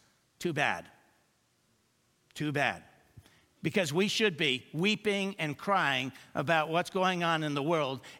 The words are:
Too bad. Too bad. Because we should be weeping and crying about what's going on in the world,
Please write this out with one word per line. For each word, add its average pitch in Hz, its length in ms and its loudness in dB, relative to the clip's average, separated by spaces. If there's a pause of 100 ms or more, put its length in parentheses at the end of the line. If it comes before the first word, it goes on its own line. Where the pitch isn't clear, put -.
(400)
Too 175 120 -4
bad. 120 340 -2 (1500)
Too 151 180 -4
bad. 131 320 0 (800)
Because 170 300 0
we 185 160 2
should 202 300 0
be 131 260 0 (100)
weeping 196 680 0
and 147 180 -4
crying 139 540 0 (240)
about 156 340 2
what's 170 220 0
going 185 320 2
on 165 180 2
in 147 140 -2
the 143 80 0
world, 143 380 0 (180)